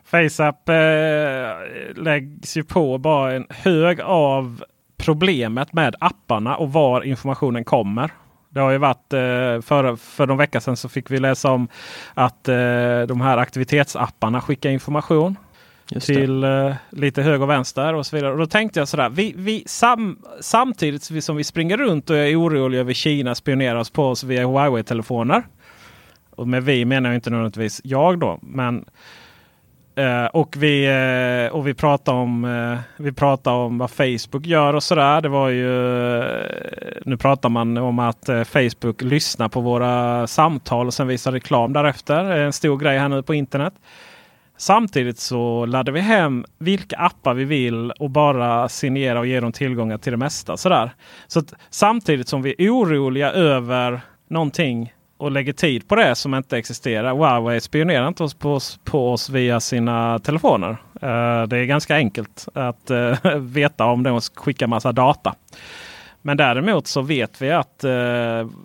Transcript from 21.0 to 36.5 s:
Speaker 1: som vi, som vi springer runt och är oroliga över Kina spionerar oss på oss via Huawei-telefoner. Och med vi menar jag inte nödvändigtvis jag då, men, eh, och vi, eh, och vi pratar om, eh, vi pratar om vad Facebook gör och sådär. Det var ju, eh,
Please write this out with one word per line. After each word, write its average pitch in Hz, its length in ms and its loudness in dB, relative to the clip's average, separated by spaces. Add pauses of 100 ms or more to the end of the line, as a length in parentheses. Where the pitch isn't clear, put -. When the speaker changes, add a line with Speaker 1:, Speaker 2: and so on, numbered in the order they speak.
Speaker 1:
som 160 120 -14
vi, 151 60 -4
som 151 140 -4
vi 147 80 -4
springer 170 340 -2
runt 185 320 0
och 156 80 2
är 147 240 2
oroliga 131 400 2
över 123 120 -2
Kina 139 420 -2
spionerar 131 400 -2
oss 117 140 -4
på 151 200 -2
oss 123 140 -4
via 127 220 0
Huawei-telefoner. 127 960 0 (920)
Och 120 120 -6
med 127 160 0
vi 127 220 2
menar 127 240 2
jag 123 80 0
inte 117 120 -4
nödvändigtvis 113 540 -2
jag 151 360 2
då, 104 220 -2
men, 123 440 -4 (1120)
eh, 123 300 0
och 156 320 0
vi, 143 280 2
eh, 127 720 0
och 143 120 -2
vi 139 60 -2
pratar 143 400 2
om, 120 320 0
eh, 120 320 -4 (200)
vi 143 140 -6
pratar 135 400 2
om 123 260 0
vad 120 140 -4
Facebook 139 540 -2
gör 151 280 4
och 147 100 0
sådär. 151 380 4
Det 151 80 -2
var 135 200 2
ju, 123 720 0
eh, - 840 -6